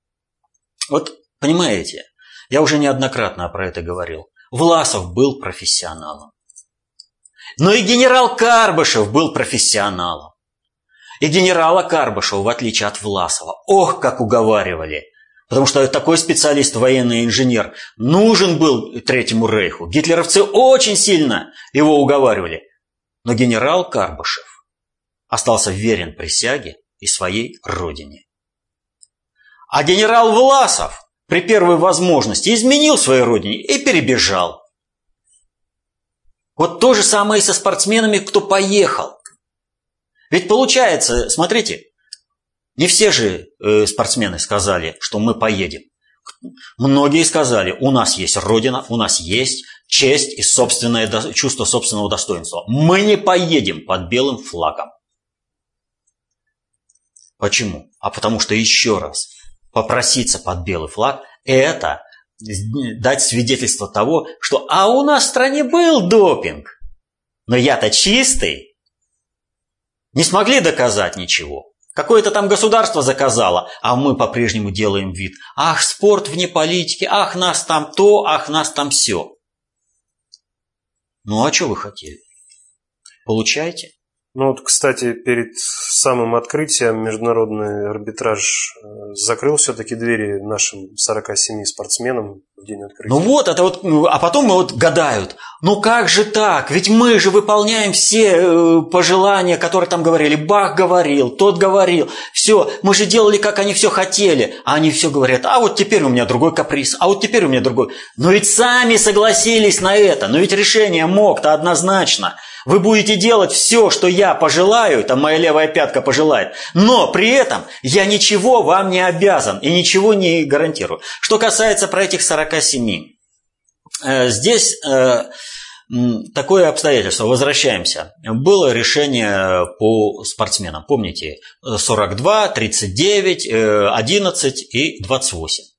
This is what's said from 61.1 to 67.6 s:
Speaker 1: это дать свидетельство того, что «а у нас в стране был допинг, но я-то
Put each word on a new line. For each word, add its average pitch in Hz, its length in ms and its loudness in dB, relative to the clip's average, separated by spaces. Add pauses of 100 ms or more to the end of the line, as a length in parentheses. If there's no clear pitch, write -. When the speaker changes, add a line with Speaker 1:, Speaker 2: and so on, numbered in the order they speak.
Speaker 1:
это 131 580 0 (960)
дать 127 220 0
свидетельство 120 720 -2
того, 135 340 0 (140)
что - 300 -2
«а 190 180 4
у 254 140 2
нас 285 220 2
в - 40 -2
стране 269 360 0
был 311 440 2
допинг, 139 580 2 (800)
но 117 100 0
я-то 127 340 0